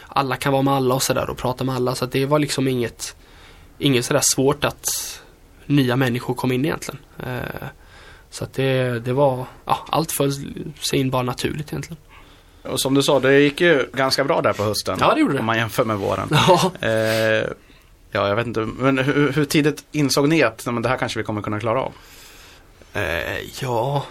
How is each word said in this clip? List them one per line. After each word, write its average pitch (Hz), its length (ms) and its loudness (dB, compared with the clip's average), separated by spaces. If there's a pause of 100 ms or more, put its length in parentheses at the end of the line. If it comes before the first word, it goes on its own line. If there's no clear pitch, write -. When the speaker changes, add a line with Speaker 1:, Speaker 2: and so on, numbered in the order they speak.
Speaker 1:
alla 131 280 -2
kan 143 180 0
vara 135 80 4
med 139 120 4
alla 131 220 2
och 131 80 0
sådär 123 260 -2
och - 80 -6
prata 123 260 -4
med 131 120 -4
alla. 123 200 -2
Så 131 100 -4
att 123 60 -6
det 135 140 0
var 151 140 2
liksom 139 280 -2
inget, 120 480 -4 (640)
inget 139 260 2
sådär 139 180 2
svårt 135 400 2
att - 560 -4 (460)
nya 135 300 2
människor 123 380 0
kom 127 180 -2
in 127 140 0
egentligen. - 340 -6 (200)
Eh, - 480 -8 (640)
så - 140 -12
att 107 100 -12
det, 131 460 -2
det 123 140 -4
var, 127 320 2 (200)
ja, - 120 0 (120)
allt 160 220 -2
föll 139 200 0 (480)
sig - 200 -2
in 131 100 0
bara 127 140 -2
naturligt 147 460 -6
egentligen. 156 280 -10 (680)
Speaker 2:
Och - 180 -4
som 135 120 0
du 139 100 4
sa, 139 160 4
det 139 200 6
gick 143 220 4
ju 156 320 4
ganska 135 300 0
bra 165 180 0
där 113 120 4
på 101 100 -2
hösten. 101 380 -2
Speaker 1:
Ja, 170 120 6
det 294 80 0
gjorde 214 120 2
det. 131 60 0
Speaker 2:
Om 110 60 -2
man 113 120 0
jämför 117 280 0
med 110 120 -2
våren. 98 320 -2
Speaker 1:
<laughs> 135 180 4
Ja. 180 240 4 (100)
Speaker 2:
Eh, 110 680 2 (640)
ja, 101 160 0
jag 101 80 2
vet 117 120 -2
inte. 113 120 -4
Men 127 380 0
hur, 135 340 2
hur 143 140 0
tidigt 147 460 0
insåg 143 380 2
ni 160 140 4
att, 113 220 -2
"Nej, 123 80 -4
men 117 100 -4
det 117 60 0
här 127 80 0
kanske 117 220 -4
vi 107 60 -4
kommer 104 160 -4
kunna 107 180 -4
klara 117 220 -2
av"? - 100 -6 (1000)
Speaker 1:
Eh, 82 680 -6
ja, 131 500 -2